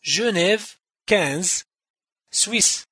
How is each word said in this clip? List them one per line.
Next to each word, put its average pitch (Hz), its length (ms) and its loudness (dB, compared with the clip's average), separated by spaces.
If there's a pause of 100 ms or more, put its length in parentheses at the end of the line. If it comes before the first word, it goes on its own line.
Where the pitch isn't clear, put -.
جنيف 202 720 0 (280)
كانز، 175 560 0 (680)
سويس. - 600 0